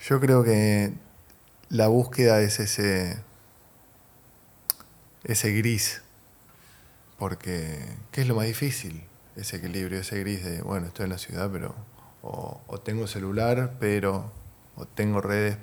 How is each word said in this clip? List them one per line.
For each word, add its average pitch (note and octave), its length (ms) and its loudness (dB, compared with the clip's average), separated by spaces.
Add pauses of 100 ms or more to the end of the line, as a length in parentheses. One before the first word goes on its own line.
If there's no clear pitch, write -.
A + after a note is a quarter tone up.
yo C3+ 120 4
creo B2+ 240 8
que G#2 480 4 (800)
la A2 180 4
búsqueda A#2+ 540 6
es G#2 180 2
ese, G2 580 0 (2000)
ese A2 300 0
gris, A2 480 0 (1160)
porque E2+ 640 -6 (320)
¿qué C3+ 100 -2
es B2+ 60 2
lo B2 80 2
más A2 120 0
difícil? G#2+ 580 -6 (320)
Ese G2+ 200 -10
equilibrio, F#2 440 -6
ese G2+ 180 -6
gris F#2+ 240 -4
de, E2+ 200 -6
bueno, F2 240 -4
estoy - 180 -8
en F#2 60 -4
la F#2 60 -6
ciudad, F#2 320 -6
pero, F2+ 240 -6 (500)
o, - 440 -10
o - 120 -10
tengo G#2+ 280 -6
celular, A2+ 720 -2
pero, G2+ 540 0 (420)
o G#2 100 -14
tengo G#2 360 0
redes, G#2 420 0